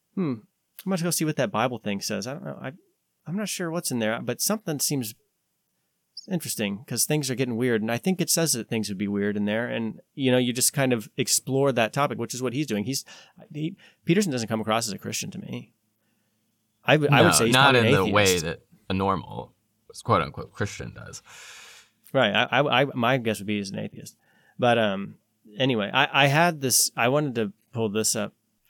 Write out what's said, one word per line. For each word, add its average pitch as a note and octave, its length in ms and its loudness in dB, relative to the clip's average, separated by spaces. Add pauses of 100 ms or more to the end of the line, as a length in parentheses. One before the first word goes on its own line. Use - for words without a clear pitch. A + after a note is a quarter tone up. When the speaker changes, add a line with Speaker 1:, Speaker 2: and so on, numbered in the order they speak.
(160)
Speaker 1:
"Hmm, E3 180 -2 (520)
I'm F#3 40 -4
gonna F3+ 140 -2
go F3 60 -2
see E3 140 -2
what D#3 140 -2
that A#2+ 140 0
Bible A#2 280 -2
thing G2+ 220 -4
says. G#2 260 -6
I C3+ 60 -8
don't - 100 -14
know. - 180 -12
I, C3+ 120 -10 (520)
I'm E3+ 120 -8
not G#3+ 100 -4
sure F3 240 -6
what's E3+ 200 -4
in B2 80 -2
there, A2 220 0
but A#2+ 200 -6
something E3+ 400 -2
seems B2 340 -2 (1120)
interesting A2 580 -4
'cause A#2+ 180 -2
things D3+ 260 0
are A#2+ 40 -4
getting B2 220 -2
weird." A#2+ 240 2
And A2+ 100 -2
I A#2 60 -2
think F#3 220 0
it E3+ 100 -2
says E3 240 2
that A#2 140 -4
things G#2+ 220 -4
would G2 80 -8
be G2+ 100 -2
weird G2+ 300 -2
in G#2 80 0
there. A2 220 -2
And, A#2 320 -6 (140)
you C3 180 0
know, B2+ 60 6
you B2 160 2
just B2 200 0
kind C3+ 200 0
of A2 240 -2
explore C3+ 540 0
that A#2 220 0
topic, C#3 240 -2
which A2+ 160 -6
is B2 80 -8
what B2 120 -2
he's C#3+ 140 -4
doing. G#2 180 -2
He's, C3 200 -4 (480)
he, D3+ 220 -6 (300)
Peterson F3+ 260 2
doesn't A#2 180 -2
come A2 120 -2
across A2 260 0
as G2 60 -6
a G2 40 -8
Christian - 340 -8
to - 80 -14
me. - 340 -14 (1120)
I C#3 120 6
would, C#3+ 140 2
I B2+ 100 8
would - 60 8
Speaker 2:
No, F#2+ 60 8
Speaker 1:
say A2+ 140 4
he's B2 60 4
Speaker 2:
not C3+ 200 8
Speaker 1:
probably B2 80 6
Speaker 2:
in A2+ 60 4
Speaker 1:
an - 60 6
Speaker 2:
the F#2+ 200 4
way G#2 100 6
Speaker 1:
atheist. F2+ 220 4
Speaker 2:
that E2 140 -6 (300)
a F#2+ 40 -2
normal, F#2 600 -2 (500)
quote G2+ 180 2
unquote, - 320 -8
Christian - 400 -8
does. - 280 -16 (920)
Speaker 1:
Right. A#2 200 4
I, A2+ 120 2 (160)
I, C3 200 4
I, C#3+ 120 2
my B2+ 240 2
guess A2 220 -2
would G2 80 -10
be G#2 100 -2
he's G2 140 -6
an G#2 80 -8
atheist. - 360 -14 (440)
But, A#2+ 180 4
um, G#2 380 0 (420)
anyway, A2+ 360 0
I, C#3 300 2
I C#3+ 40 6
had D#3 340 2
this, - 340 2
I B2 140 2
wanted C#3+ 260 0
to G#2+ 180 -2 (200)
pull A2+ 160 -2
this G#2+ 260 0
up. G#2 180 -6 (360)